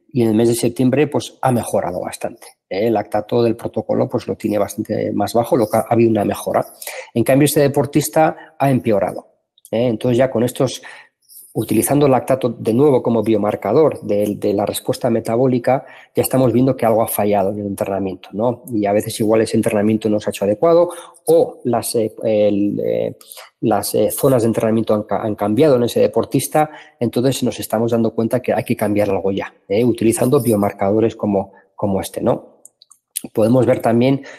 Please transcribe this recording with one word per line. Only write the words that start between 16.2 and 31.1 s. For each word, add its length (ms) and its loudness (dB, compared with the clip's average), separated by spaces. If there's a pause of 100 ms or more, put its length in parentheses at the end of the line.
estamos 320 2
viendo 220 2
que 100 -2
algo 160 4
ha 60 0
fallado 440 0
en 80 -6
el 60 -6
entrenamiento, 680 -6
¿no? 380 -2
Y 140 -2
a 80 0
veces 260 -2
igual 220 2
ese 160 0
entrenamiento 500 0
no 120 0
se 100 -6
ha 20 -6
hecho 140 -4
adecuado 460 2 (340)
o 380 2
las, 320 -2
eh, 260 -2
el, 580 0
eh, 380 -2 (440)
las, 340 -2
eh, 160 2
zonas 320 2
de 60 2
entrenamiento 440 0
han 100 -2
ca-, 200 -6
han 100 -2
cambiado 440 2
en 60 2
ese 160 -2
deportista, 720 0 (300)
entonces 420 -2
nos 180 -4
estamos 300 -2
dando 240 0
cuenta 260 -2
que 140 -2
hay 100 -2
que 120 -2
cambiar 340 0
algo 220 -2
ya, 200 -6 (160)
¿eh? 160 0
Utilizando 560 2
biomarcadores 760 0